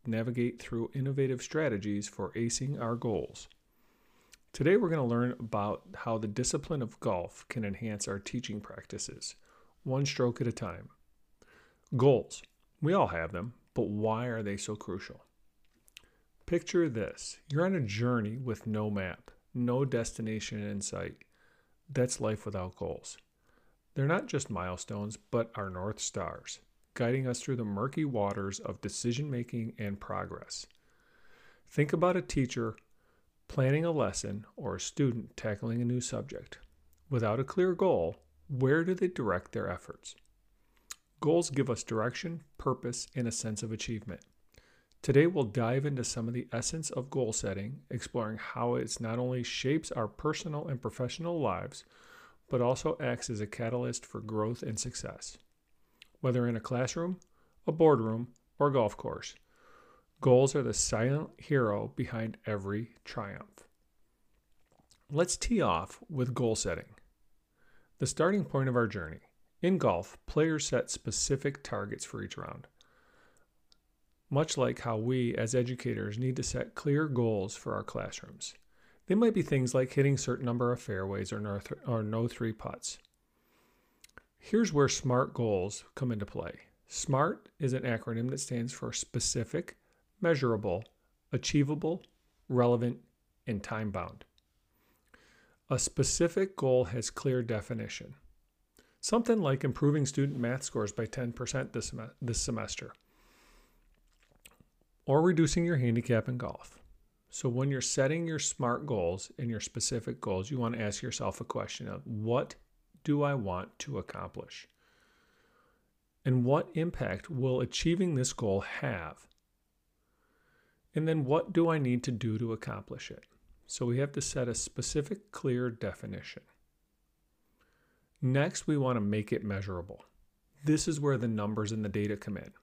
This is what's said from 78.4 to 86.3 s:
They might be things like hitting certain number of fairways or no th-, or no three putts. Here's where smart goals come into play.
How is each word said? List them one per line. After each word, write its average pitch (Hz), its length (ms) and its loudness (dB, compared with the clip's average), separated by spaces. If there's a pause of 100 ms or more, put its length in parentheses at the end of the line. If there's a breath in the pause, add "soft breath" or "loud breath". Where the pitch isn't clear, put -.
They 185 80 2
might 226 180 6
be 202 80 4
things 131 320 2
like 131 180 2
hitting 139 260 6
certain 123 280 -2
number 120 260 2
of 123 80 -2
fairways 98 540 -4
or 107 60 -4
no 104 180 -4
th-, - 300 -8
or 113 160 0
no 113 240 0
three 113 260 -2
putts. - 460 -8 (1400 soft breath)
Here's 214 300 2
where 143 160 6
smart 127 460 2
goals 104 480 0 (100)
come 127 180 -2
into 104 140 -2
play. - 360 -8 (260)